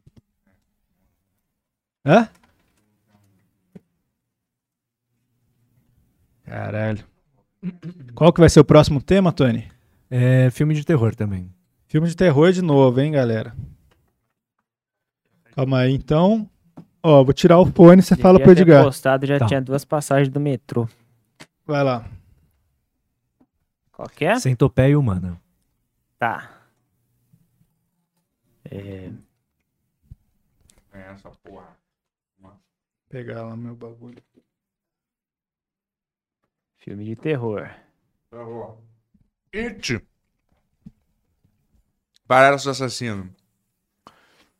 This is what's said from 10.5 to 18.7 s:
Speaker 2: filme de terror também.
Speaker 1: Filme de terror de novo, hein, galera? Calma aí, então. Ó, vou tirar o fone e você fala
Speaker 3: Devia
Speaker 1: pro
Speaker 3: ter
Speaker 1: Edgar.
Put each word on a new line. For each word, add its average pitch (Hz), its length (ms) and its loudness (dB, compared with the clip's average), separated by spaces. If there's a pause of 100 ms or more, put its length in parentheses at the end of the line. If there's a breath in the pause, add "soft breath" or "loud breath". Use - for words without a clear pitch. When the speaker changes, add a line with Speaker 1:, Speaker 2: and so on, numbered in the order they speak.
Speaker 2:
filme 151 240 -4
de 147 100 -6
terror 113 300 -2
também. 95 360 -10 (360)
Speaker 1:
Filme 156 200 -4
de 165 80 -6
terror 165 380 2
de 180 80 -6
novo, 135 400 2
hein, 151 120 -4
galera? 117 440 -4 (2000)
Calma 131 260 -2
aí, 127 140 -2
então. 180 540 -2 (540)
Ó, 143 220 6
vou 135 80 0
tirar 170 260 2
o 185 80 6
fone 170 340 8
e 180 40 4
você - 100 -2
fala 185 240 4
Speaker 3:
Devia - 80 2
Speaker 1:
pro 185 100 10
Speaker 3:
ter 170 60 4
Speaker 1:
Edgar. 151 220 8